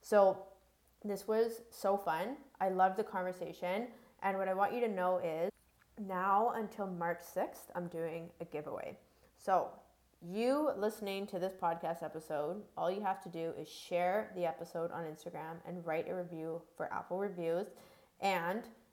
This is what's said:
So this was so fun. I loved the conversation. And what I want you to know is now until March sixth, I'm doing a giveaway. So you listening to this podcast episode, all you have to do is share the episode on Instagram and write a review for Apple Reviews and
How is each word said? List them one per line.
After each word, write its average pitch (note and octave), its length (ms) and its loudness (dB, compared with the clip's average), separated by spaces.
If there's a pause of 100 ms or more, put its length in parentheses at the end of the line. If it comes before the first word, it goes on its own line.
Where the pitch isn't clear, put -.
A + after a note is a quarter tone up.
So G3 360 8 (640)
this G3+ 240 -4
was A3+ 440 2
so G3 260 2
fun. F#3+ 400 -2 (240)
I F#3+ 80 4
loved F#3 280 6
the G#3+ 60 0
conversation. G3+ 840 -2 (340)
And F#3+ 160 2
what F#3+ 100 2
I F#3 60 2
want G3+ 220 2
you B3 60 0
to A#3 60 2
know F#3 300 2
is E3+ 340 0 (480)
now G3 520 4
until G#3 340 -2
March E3+ 380 -2
sixth, - 500 -4
I'm F3 140 -4
doing E3 420 -4 (100)
a E3+ 60 -6
giveaway. D3+ 500 -6 (400)
So F#3 340 4 (520)
you A#3+ 560 2
listening G3+ 500 -2
to G3 100 -6
this F#3 160 0
podcast E3+ 480 -2
episode, D#3+ 600 -4 (140)
all E3+ 140 2
you G3 120 -2
have F#3+ 200 0
to F#3+ 80 -10
do E3 300 -4
is D#3 80 -8
share F#3 680 0
the F3+ 100 0
episode E3+ 460 -4
on E3+ 120 -6
Instagram D#3+ 540 -8 (100)
and F3 180 -8
write E3 240 0
a F#3 60 -2
review E3 460 -6 (140)
for - 160 -4
Apple - 280 -4
Reviews F3 480 0 (520)
and F#3 440 0 (300)